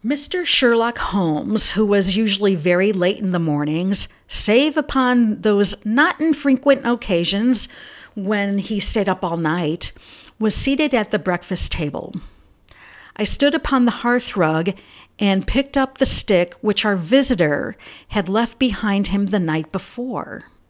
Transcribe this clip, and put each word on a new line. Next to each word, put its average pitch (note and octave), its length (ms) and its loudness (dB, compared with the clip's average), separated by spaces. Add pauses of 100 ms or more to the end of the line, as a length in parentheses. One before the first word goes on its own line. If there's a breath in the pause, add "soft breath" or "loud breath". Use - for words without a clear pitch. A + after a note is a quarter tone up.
Mister C#4+ 400 -4
Sherlock A#3 540 2
Holmes, G3 760 0
who G#3+ 120 0
was G3 320 2
usually G3+ 380 0
very F3 360 0
late F#3+ 280 -2
in F#3+ 120 -4
the F3 80 0
mornings, D#3+ 680 -2 (200 soft breath)
save C#4 480 4
upon B3 680 0
those G3+ 440 2
not C4+ 340 0
infrequent C#4+ 680 2
occasions G#3+ 840 0 (460 loud breath)
when G3+ 420 -2
he G3 220 -4
stayed G3 280 0
up F#3 160 -2
all E3+ 140 -4
night, E3 560 -2 (460 loud breath)
was G#3+ 160 2
seated C#4 380 2
at G#3+ 180 0
the F#3+ 80 0
breakfast F3 520 -2
table. - 440 -6 (1000 loud breath)
I G#3+ 80 -4
stood C#4+ 300 2
upon C4+ 320 0
the A#3 60 2
hearth A#3+ 440 -2
rug E3 360 0 (480 loud breath)
and G3 260 2
picked C4+ 320 -2
up C4+ 220 -2
the C4+ 80 4
stick F3 540 4
which G#3+ 220 0
our G#3 120 0
visitor F3 840 0 (300 loud breath)
had F#3+ 200 -2
left A3 300 -2
behind G3+ 500 0
him G3 200 0
the G3 120 0
night D#3+ 320 -2
before. - 760 -10 (240)